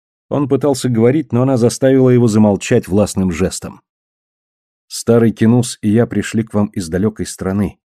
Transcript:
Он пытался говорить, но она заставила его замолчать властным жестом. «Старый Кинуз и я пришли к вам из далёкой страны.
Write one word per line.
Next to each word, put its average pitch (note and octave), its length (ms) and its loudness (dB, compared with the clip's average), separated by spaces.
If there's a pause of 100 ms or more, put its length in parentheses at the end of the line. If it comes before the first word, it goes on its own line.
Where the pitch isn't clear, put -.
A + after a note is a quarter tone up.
(280)
Он C#3 200 -2
пытался C3 400 -2
говорить, B2 440 0
но A#2+ 100 2
она C3+ 140 0
заставила B2+ 540 2
его B2 160 4
замолчать G#2+ 640 2
властным F#2+ 420 0
жестом. E2 520 -6 (1080)
«Старый A#2 440 0
Кинуз A#2 500 0
и G#2+ 60 -2
я A2 180 2
пришли G#2 360 -4
к - 120 -8
вам G#2 140 0
из F2 200 -10
далёкой F#2 380 -4
страны. F#2+ 520 -6 (140)